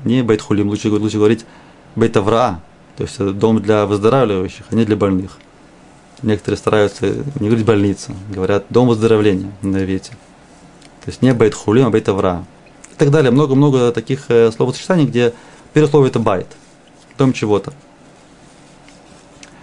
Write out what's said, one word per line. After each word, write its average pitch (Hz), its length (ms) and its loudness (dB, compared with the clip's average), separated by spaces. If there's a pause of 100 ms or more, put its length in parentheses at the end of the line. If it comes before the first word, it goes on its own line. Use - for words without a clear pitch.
не 123 180 0
бейт 110 200 0
хулим, 101 280 -2
лучше, 104 200 -4
лучше 104 280 -2
говорить 107 280 2 (500)
бейт 110 220 0
авраа, 107 440 0 (360)
то - 60 -6
есть, - 160 -10
э, 98 100 -2
дом 107 320 0
для 107 240 2
выздоравливающих, 104 840 0
а 113 60 -4
не 113 100 2
для 107 100 0
больных. 95 420 -2 (840)
Некоторые 104 360 -2
стараются 104 500 -2 (320)
не 104 80 -2
говорить 113 180 0
больница, 101 480 -2 (180)
говорят 98 380 -2
дом 120 180 2
выздоровления 107 640 2 (100)
на 98 160 -2
иврите. 95 340 -6 (920)
То - 80 -12
есть - 100 -10
не 127 120 4
бейт 113 200 2
хулим, 117 340 2
а - 40 0
бейт 110 180 0
авраа. 95 360 0 (500)
И - 20 -20
так 147 140 2
далее. 147 200 4
Много-много 131 600 2
таких, 135 380 -6
э, 117 220 4
словосочетаний, 135 540 -2
где 117 280 0 (400)
первое 151 180 2
слово — 147 160 4
это 123 120 -2
байт, 101 280 -2 (720)
дом 131 160 2
чего-то. 104 400 -2 (1900)